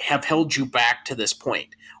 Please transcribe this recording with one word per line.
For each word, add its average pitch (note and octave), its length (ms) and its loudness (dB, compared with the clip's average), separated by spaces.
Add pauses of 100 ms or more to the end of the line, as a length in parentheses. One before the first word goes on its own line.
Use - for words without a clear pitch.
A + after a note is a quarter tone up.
have C#3+ 240 0
held D#3 320 2
you C3+ 100 0
back A#2+ 380 2
to C3+ 100 -6
this G#2+ 180 -2
point. F#2+ 440 -6 (240)